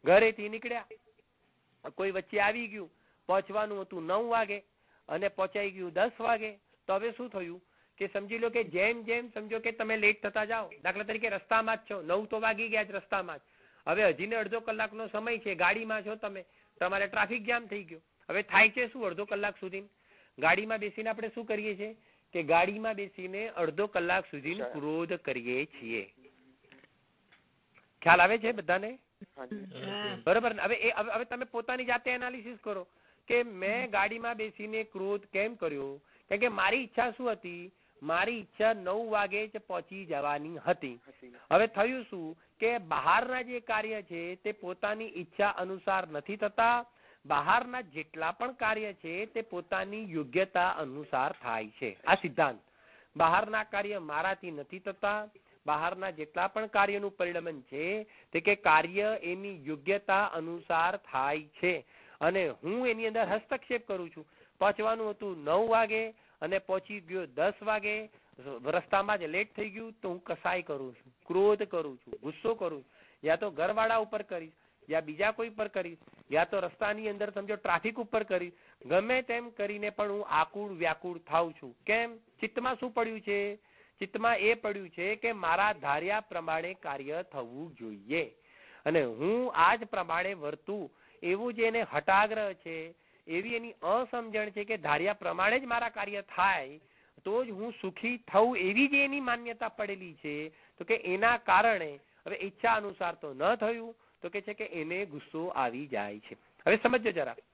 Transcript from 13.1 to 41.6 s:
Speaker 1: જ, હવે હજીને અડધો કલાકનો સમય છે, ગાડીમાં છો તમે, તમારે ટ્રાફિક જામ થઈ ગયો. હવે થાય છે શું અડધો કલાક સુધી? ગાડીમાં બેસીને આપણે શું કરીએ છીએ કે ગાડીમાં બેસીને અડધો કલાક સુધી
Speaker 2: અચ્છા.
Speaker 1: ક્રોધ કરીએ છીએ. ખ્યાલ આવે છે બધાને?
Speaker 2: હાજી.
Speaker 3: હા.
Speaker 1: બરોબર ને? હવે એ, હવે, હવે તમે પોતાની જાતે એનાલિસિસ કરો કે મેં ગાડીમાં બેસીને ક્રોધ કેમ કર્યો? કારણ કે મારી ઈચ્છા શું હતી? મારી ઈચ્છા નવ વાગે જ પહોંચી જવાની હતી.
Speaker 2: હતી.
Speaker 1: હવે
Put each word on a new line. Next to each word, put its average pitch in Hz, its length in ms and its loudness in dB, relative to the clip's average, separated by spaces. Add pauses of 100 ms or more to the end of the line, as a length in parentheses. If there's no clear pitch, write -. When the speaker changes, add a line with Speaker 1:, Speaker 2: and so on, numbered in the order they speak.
Speaker 1:
જ, - 40 -18 (460)
હવે 185 220 6
હજીને 196 260 0
અડધો 220 240 -2
કલાકનો 220 480 -4
સમય 226 300 -4
છે, 208 180 -4
ગાડીમાં 214 500 2
છો 214 100 -6
તમે, 202 280 -10 (360)
તમારે 196 280 0
ટ્રાફિક 208 380 0
જામ 240 220 0
થઈ 202 160 -8
ગયો. 160 180 -16 (280)
હવે 190 140 0
થાય 208 260 6
છે 247 180 -2
શું 233 180 -8
અડધો 185 200 -4
કલાક 202 320 -4
સુધી? 196 280 -10 (520)
ગાડીમાં 190 400 2
બેસીને 208 320 -6
આપણે 220 200 -4
શું 226 160 -8
કરીએ 214 300 -2
છીએ 214 200 -10 (380)
કે 170 100 -2
ગાડીમાં 202 520 4
બેસીને 190 540 -8
અડધો 170 380 -2
કલાક 180 380 0
સુધી 151 280 -8
Speaker 2:
અચ્છા. 208 200 -6
Speaker 1:
ક્રોધ 160 400 -4
કરીએ 127 520 -4
છીએ. 113 380 -8 (2000)
ખ્યાલ 175 200 10
આવે 202 160 8
છે 220 140 0
બધાને? 196 400 0 (460)
Speaker 2:
હાજી. 214 260 -10 (220)
Speaker 3:
હા. 202 400 -6
Speaker 1:
બરોબર 226 280 4
ને? 208 80 -4
હવે 214 140 2
એ, 226 160 2
હવે, 214 200 -2
હવે 226 140 -2
તમે 247 200 -6
પોતાની 240 400 -4
જાતે 240 260 0
એનાલિસિસ 247 520 -6
કરો 196 240 -6 (400)
કે 240 160 4
મેં 214 480 -2
ગાડીમાં 226 440 0
બેસીને 214 480 -6
ક્રોધ 202 420 -4
કેમ 214 300 -2
કર્યો? 139 460 -6 (300)
કારણ 208 80 0
કે 247 80 4
મારી 208 360 2
ઈચ્છા 233 280 0
શું 240 200 -2
હતી? 175 400 -8 (300)
મારી 185 380 0
ઈચ્છા 214 340 2
નવ 202 360 -2
વાગે 208 380 0
જ 208 100 -12
પહોંચી 190 480 -8
જવાની 147 600 -2
હતી. 147 420 0
Speaker 2:
હતી. 127 240 -20 (200)
Speaker 1:
હવે 208 160 8